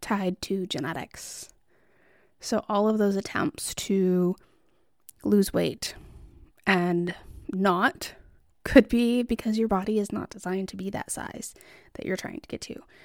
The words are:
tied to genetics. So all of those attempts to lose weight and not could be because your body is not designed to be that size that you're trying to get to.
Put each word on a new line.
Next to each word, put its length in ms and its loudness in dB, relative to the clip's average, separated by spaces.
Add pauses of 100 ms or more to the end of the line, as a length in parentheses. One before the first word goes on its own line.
tied 420 -2
to 220 -2
genetics. 840 -8 (880)
So 280 -2
all 200 2
of 100 2
those 180 4
attempts 600 -4
to 600 2 (880)
lose 300 4
weight 400 -2 (720)
and 480 2 (360)
not 640 0 (500)
could 260 8
be 340 2
because 340 -2
your 100 2
body 300 0
is 140 -2
not 180 -6
designed 400 -6
to 60 -14
be 140 -6
that 220 -8
size 440 -10 (380)
that 120 -12
you're 120 -4
trying 240 -10
to 60 -20
get 140 -10
to. 140 -14 (300)